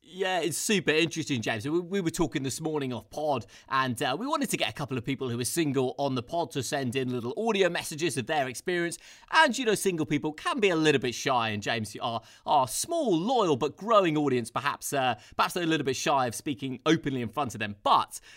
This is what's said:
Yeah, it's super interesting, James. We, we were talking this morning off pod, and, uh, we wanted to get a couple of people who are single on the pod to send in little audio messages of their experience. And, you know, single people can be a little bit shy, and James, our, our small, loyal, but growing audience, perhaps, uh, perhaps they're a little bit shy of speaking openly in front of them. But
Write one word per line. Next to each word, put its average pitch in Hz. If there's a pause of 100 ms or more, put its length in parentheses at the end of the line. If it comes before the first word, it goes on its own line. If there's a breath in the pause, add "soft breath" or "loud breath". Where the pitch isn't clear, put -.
(120)
Yeah, 185
it's 156
super 180
interesting, 151
James. 113
We, 165
we 180
were 165
talking 156
this 131
morning 151
off -
pod, 151 (220 loud breath)
and, 131
uh, 135
we 240
wanted 294
to 170
get 127
a 107
couple 131
of 117
people 135
who 120
are 127
single 135
on 139
the -
pod 170
to 139
send 135
in 131
little 123
audio 202
messages 160
of 120
their 147
experience. 170 (320 loud breath)
And, 311
you 269
know, 214
single 170
people 151
can 320
be 202
a 175
little 156
bit 120
shy, 120
and 107
James, 113
our, 117 (220 loud breath)
our 147
small, 311
loyal, 190
but 143
growing 190
audience, 147
perhaps, -
uh, 131 (220 loud breath)
perhaps 190
they're 180
a 165
little 151
bit 135
shy 147
of 113
speaking 135
openly 147
in 110
front 139
of 110
them. 101
But 226 (180 loud breath)